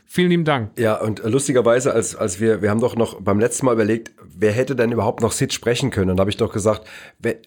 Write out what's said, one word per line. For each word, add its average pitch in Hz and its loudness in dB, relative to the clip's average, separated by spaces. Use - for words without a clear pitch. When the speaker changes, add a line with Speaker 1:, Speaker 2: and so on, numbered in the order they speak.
Speaker 1:
Vielen 180 0
lieben 170 2
Dank. 131 0
Speaker 2:
Ja, 110 2
und, 107 -4
äh, 113 -2
lustigerweise, 123 2
als, 113 -2
als 98 -4
wir, 110 2
wir 101 2
haben 110 0
doch 120 0
noch 113 -2
beim 98 0
letzten 123 0
Mal 123 4
überlegt, 113 0
wer 104 2
hätte 127 -2
denn 117 0
überhaupt 113 -2
noch 113 2
Sid - -2
sprechen 120 -2
können? 92 0
Und 90 0
da 95 2
habe 98 0
ich - -6
doch 113 0
gesagt, 104 -2
wer, 113 -4